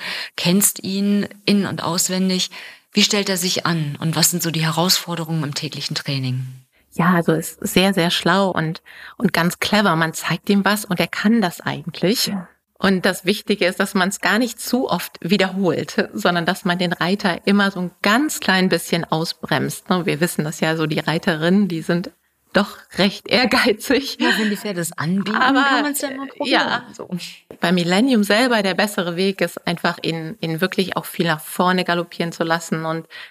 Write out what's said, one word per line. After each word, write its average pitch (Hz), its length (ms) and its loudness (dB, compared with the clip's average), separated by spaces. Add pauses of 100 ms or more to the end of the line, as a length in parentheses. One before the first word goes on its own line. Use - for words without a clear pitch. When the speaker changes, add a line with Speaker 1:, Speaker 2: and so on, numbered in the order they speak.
(380)
Speaker 1:
kennst 185 440 2
ihn 202 460 0 (180)
in- 202 220 4
und - 160 -6
auswendig. 185 680 0 (420)
Wie 208 100 4
stellt 202 240 0
er 196 80 0
sich 180 300 -2
an 156 340 -2
und 160 160 -2
was 165 160 2
sind 175 100 -2
so 170 80 -2
die 156 140 -2
Herausforderungen 165 800 0
im 147 100 -4
täglichen 143 400 -6
Training? 131 520 -4 (480)
Speaker 2:
Ja, 175 200 2
also 170 200 2
ist 160 340 -4
sehr, 190 260 4
sehr 175 180 2
schlau 190 380 2
und, 160 320 -4 (360)
und 190 160 0
ganz 170 260 0
clever. 202 380 2
Man 160 160 0
zeigt - 360 -4
ihm 202 140 4
was 208 220 0
und 180 140 -2
er 170 80 0
kann 233 340 2
das 175 180 -2
eigentlich. 156 720 -2 (480)
Und 190 260 2
das 185 200 -2
Wichtige 185 420 0
ist, 185 120 0
dass 196 140 -2
man's 190 280 0
gar 190 180 2
nicht 240 200 -2
zu - 300 -2
oft - 320 -4
wiederholt, 185 920 0
sondern 175 320 0
dass 175 200 -2
man 175 140 0
den 175 140 -2
Reiter 180 520 0
immer 196 260 4
so 180 100 -6
ein 175 100 -6 (100)
ganz 247 380 2
klein 185 300 4
bisschen 170 340 0
ausbremst. 151 840 -2
Ne, 185 160 0
wir 151 160 -2
wissen 170 240 -2
das 156 160 -8
ja 160 140 2
so, 160 120 0
die 156 120 -2
Reiterinnen, 170 680 2
die 170 140 -4
sind 175 280 -2 (440)
doch - 260 0 (180)
recht - 320 0
ehrgeizig. 247 880 0
Speaker 1:
Ja, 330 180 2
wenn 214 120 0
die 202 80 -2
Pferde 196 240 -6
es 165 160 -6
anbieten, 196 400 0
Speaker 2:
Aber, 269 260 4
Speaker 1:
kann 269 200 2
man's 294 180 -4
ja 285 80 -4
mal 269 180 -10
probieren. 277 240 -6
Speaker 2:
ja. 220 400 0
Speaker 1:
So. - 180 -14 (520)
Speaker 2:
Bei 175 100 2
Millennium 196 540 4
selber, 226 360 4
der 190 120 0
bessere 185 420 -2
Weg 190 240 0
ist - 260 -4
einfach, 170 360 -2
ihn, 160 400 -4
ihn 160 180 -2
wirklich 185 380 -2
auch 165 80 -4
viel - 220 -2
nach 156 120 0
vorne 185 460 0
galoppieren 170 480 -2
zu - 100 -4
lassen 165 400 -2
und 160 240 -6 (240)